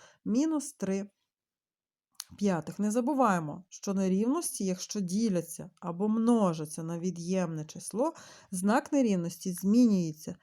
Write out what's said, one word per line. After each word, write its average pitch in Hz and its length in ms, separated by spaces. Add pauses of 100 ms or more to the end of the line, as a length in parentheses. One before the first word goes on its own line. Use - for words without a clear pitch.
(240)
мінус 294 480
три 196 380 (1300)
п'ятих. 185 420
Не 208 120
забуваємо, 208 800
що - 260
нерівності, 202 680
якщо 185 360
діляться 180 680 (100)
або 180 280
множаться 214 760
на 165 160
від'ємне 170 640
число, 208 500 (360)
знак 202 420
нерівності 190 600
змінюється. 185 920